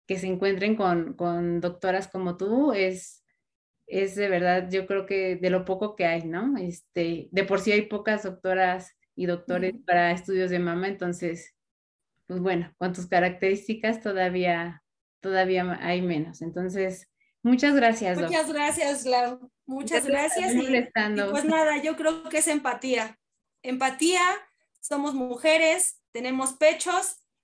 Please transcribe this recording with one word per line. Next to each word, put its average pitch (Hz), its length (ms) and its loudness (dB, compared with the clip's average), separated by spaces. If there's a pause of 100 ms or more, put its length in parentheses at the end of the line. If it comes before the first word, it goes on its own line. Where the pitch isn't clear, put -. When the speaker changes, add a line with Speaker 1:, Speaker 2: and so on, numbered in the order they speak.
Speaker 1:
que 190 140 -4
se 185 80 -6
encuentren 196 480 0
con, 180 400 0
con 175 440 -2
doctoras 185 480 -2
como 180 300 -4
tú, 240 340 2
es, 185 540 -4 (640)
es 190 280 -2
de 202 140 -2
verdad, 180 400 2
yo 185 160 -2
creo 196 220 -2
que 190 300 0
de 180 120 2
lo 185 160 2
poco 202 300 -4
que 180 100 -2
hay, 165 180 0
¿no? 185 340 -2
Este, 170 720 -4
de 190 120 2
por 190 160 2
sí 208 120 0
hay 208 160 4
pocas 208 340 -2
doctoras 185 760 0 (200)
y 180 100 -4
doctores 180 480 -2
Speaker 2:
Ujú. - 120 -14
Speaker 1:
para 175 260 4
estudios 185 400 0
de 180 80 0
mama, 175 280 -2
entonces, 175 680 -6 (720)
pues 180 120 -6
bueno, 180 380 -2
con 180 160 -2
tus 180 140 -8
características 196 960 0
todavía, 180 800 -2 (360)
todavía 185 440 2
ma-, 180 180 -4
hay 180 220 0
menos. 165 400 -2
Entonces, 185 680 -4 (320)
muchas 254 320 4
gracias, 226 460 4
Doc. 175 80 -2
Speaker 2:
Muchas 320 260 0
gracias, 294 540 -2
Lau. 247 440 0 (140)
Muchas 262 240 -8
Speaker 1:
Ya 240 120 2
te 285 60 -4
estaré 277 200 2
Speaker 2:
gracias 349 260 0
y, 247 40 4
Speaker 1:
molestando. 220 680 0
Speaker 2:
y - 40 -2
pues 294 140 0
nada, 311 360 2
yo 311 140 -2
creo 320 340 -2
que 302 80 -2
es 311 100 2
empatía. 247 680 -2 (460)
Empatía, 262 580 0 (600)
somos 285 340 -4
mujeres, 311 840 2 (100)
tenemos 262 420 -2
pechos 330 720 2 (180)